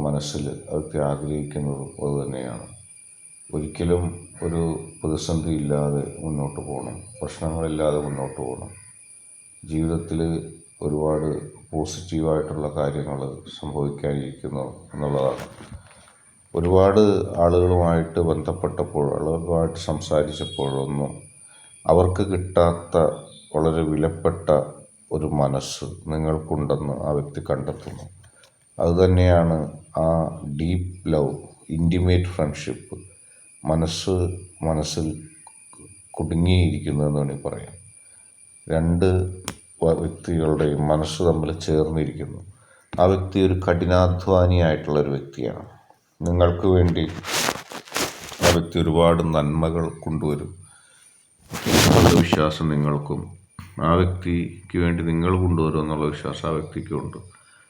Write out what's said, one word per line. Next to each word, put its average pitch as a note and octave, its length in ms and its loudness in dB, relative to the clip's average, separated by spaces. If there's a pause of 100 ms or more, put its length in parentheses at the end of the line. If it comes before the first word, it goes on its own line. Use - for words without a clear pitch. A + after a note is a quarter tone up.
മനസ്സിൽ D2 400 -4 (240)
ആ - 80 -4
വ്യക്തി D2+ 220 -4 (100)
ആഗ്രഹിക്കുന്നതും C#2+ 800 -6 (140)
അതുതന്നെയാണ്. C2 600 -6 (880)
ഒരിക്കലും E2+ 480 0 (420)
ഒരു E2+ 160 -2 (380)
പ്രതിസന്ധി D#2+ 580 -2
ഇല്ലാതെ C#2+ 440 0 (200)
മുന്നോട്ട് C#2+ 460 -6
പോകണം, B1+ 280 -10 (240)
പ്രശ്നങ്ങളില്ലാതെ D#2 840 -2
മുന്നോട്ട് C#2 340 -8
പോകണം. B1+ 320 -10 (1000)
ജീവിതത്തിൽ E2 480 -2 (680)
ഒരുപാട് D2+ 420 0 (460)
പോസിറ്റീവായിട്ടുള്ള D#2 960 -2 (100)
കാര്യങ്ങൾ C#2+ 420 -4 (400)
സംഭവിക്കാനിരിക്കുന്നു C#2+ 1040 -6 (280)
എന്നുള്ളതാണ്. C#2+ 520 -2 (1120)
ഒരുപാട് F#2+ 460 6 (400)
ആളുകളുമായിട്ട് F2 760 4 (120)
ബന്ധപ്പെട്ടപ്പോൾ, D2+ 760 -2 (140)
ആളുകളുമായിട്ട് E2 600 -2 (100)
സംസാരിച്ചപ്പോഴൊന്നും C#2+ 1200 -2 (800)
അവർക്ക് F2+ 400 4
കിട്ടാത്ത F2 640 2 (580)
വളരെ D#2+ 380 2
വിലപ്പെട്ട D#2 560 0 (680)
ഒരു D#2 140 -4 (120)
മനസ്സ് C2+ 460 -4 (260)
നിങ്ങൾക്കുണ്ടെന്ന് D#2 840 -2 (120)
ആ D2+ 100 0
വ്യക്തി C#2+ 340 -8
കണ്ടെത്തുന്നു. C#2+ 540 -8 (800)
അതുതന്നെയാണ് F2 760 6 (460)
ആ E2 60 4 (500)
ഡീപ്പ് F2+ 320 -2 (220)
ലവ്, D2 200 0 (420)
ഇന്റിമേറ്റ് F2+ 600 2
ഫ്രണ്ട്ഷിപ്പ്, - 580 -6 (760)
മനസ്സ് E2 460 0 (500)
മനസ്സിൽ D#2 400 -2 (1120)
കുടുങ്ങിയിരിക്കുന്നു E2+ 880 2
എന്ന് D2 140 0
വേണമെങ്കിൽ C#2+ 260 -4
പറയാം. - 260 -10 (1000)
രണ്ട് E2+ 320 4 (760)
വ-, E2 200 4
വ്യക്തികളുടെയും D#2 800 0 (100)
മനസ്സ് D#2 360 0
തമ്മിൽ D#2 220 2 (180)
ചേർന്നിരിക്കുന്നു. D#2 720 -2 (600)
ആ F2+ 100 8
വ്യക്തി F#2 340 -2
ഒരു F#2 100 2 (100)
കഠിനാധ്വാനിയായിട്ടുള്ള F2 1400 4
ഒരു C#2 120 -2
വ്യക്തിയാണ്. B1+ 500 -8 (600)
നിങ്ങൾക്ക് F2 480 4
വേണ്ടി E2+ 300 4 (1400)
ആ E2+ 120 8
വ്യക്തി E2 260 -2
ഒരുപാട് E2+ 400 4 (140)
നന്മകൾ D#2+ 500 0 (160)
കൊണ്ടുവരും D2 480 -4 (1300)
എന്നുള്ള - 340 8 (100)
വിശ്വാസം D#2 520 0
നിങ്ങൾക്കും, D2 480 -2 (640)
ആ - 20 6 (100)
വ്യക്തിക്ക് F2 840 -2
വേണ്ടി E2+ 260 0
നിങ്ങൾ E2+ 220 2 (120)
കൊണ്ടുവരും D#2+ 400 2
എന്നുള്ള D2+ 280 -2
വിശ്വാസം C#2+ 380 -8
ആ - 80 -2
വ്യക്തിക്കുമുണ്ട്. - 600 -8 (500)